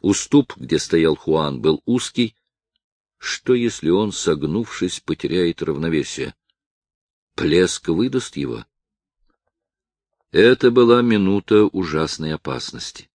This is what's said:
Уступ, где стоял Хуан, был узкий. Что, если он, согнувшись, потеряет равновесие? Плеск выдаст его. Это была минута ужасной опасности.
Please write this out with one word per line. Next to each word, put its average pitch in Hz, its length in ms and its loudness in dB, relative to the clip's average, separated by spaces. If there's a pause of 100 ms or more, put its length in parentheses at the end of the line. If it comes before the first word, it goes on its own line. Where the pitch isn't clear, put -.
Уступ, - 560 0
где - 220 -4
стоял 80 380 0
Хуан, 76 440 -2
был 76 260 0
узкий. 117 500 -4 (800)
Что, - 360 -2
если 117 360 -2
он, 98 220 0
согнувшись, 87 880 -4
потеряет 85 640 -4
равновесие? 76 720 -4 (1000)
Плеск 87 540 0
выдаст 123 480 -2
его. 60 280 -8 (1700)
Это 120 400 6
была 120 320 6
минута 107 640 4
ужасной 78 680 -4
опасности. - 800 -12